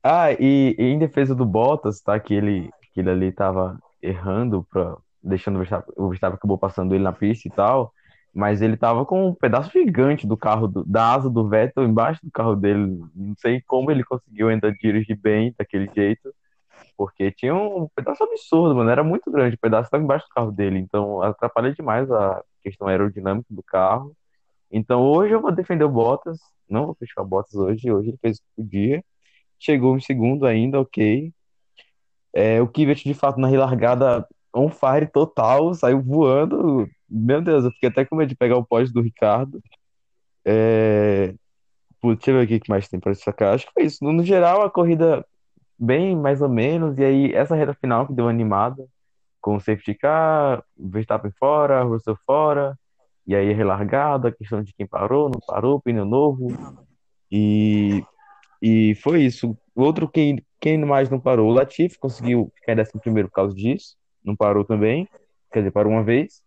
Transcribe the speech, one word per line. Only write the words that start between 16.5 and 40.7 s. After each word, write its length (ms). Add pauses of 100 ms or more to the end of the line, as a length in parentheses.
porque 340
tinha 240
um 400
pedaço 300
absurdo, 500
mano. 140
Era 160
muito 260
grande 260
o 20
pedaço, 320
tava 120
embaixo 240
do 80
carro 160
dele, 280
então 420
atrapalha 540
demais 360
a 320 (200)
questão 260
aerodinâmica 640
do 120
carro. 540 (560)
Então 300
hoje 320
eu 80
vou 100
defender 320
o 60
Bottas, 480 (300)
não 180
vou 80
criticar 300
o 40
Bottas 260
hoje, 380
hoje 180
ele 80
fez 220 (160)
o 60
dia, 420 (540)
chegou 380
em 40
segundo 460
ainda, 340
ok. 520 (1000)
É, 300
o 60
Kvyat, 340
de 100
fato, 280
na 80
relargada, 760 (300)
on 160
fire 380
total, 680
saiu 260
voando. 880 (200)
Meu 340
Deus, 220
eu 80
fiquei 160
até 160
com 100
medo 140
de 80
pegar 200
o 80
pódio 280
do 80
Ricardo. 600 (840)
É... 920 (640)